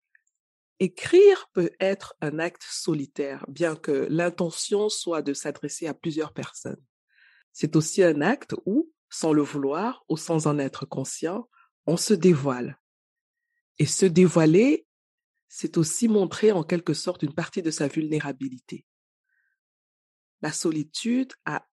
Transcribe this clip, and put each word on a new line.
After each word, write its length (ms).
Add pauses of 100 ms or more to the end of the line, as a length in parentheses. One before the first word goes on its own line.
(800)
Écrire 720
peut 260
être 420
un 160
acte 320
solitaire, 800
bien 280
que 340
l'intention 800
soit 320
de 120
s'adresser 540
à 60
plusieurs 400
personnes. 500 (680)
C'est 220
aussi 280
un 180
acte 320 (120)
où, 260 (180)
sans 240
le 80
vouloir 680
ou 80
sans 280
en 140
être 260
conscient, 640 (400)
on 100
se 160
dévoile. 680 (1000)
Et 80
se 180
dévoiler, 800 (640)
c'est 300
aussi 300
montrer 440
en 120
quelque 300
sorte 300
une 100
partie 300
de 80
sa 160
vulnérabilité. 960 (1600)
La 100
solitude 840 (120)
a 280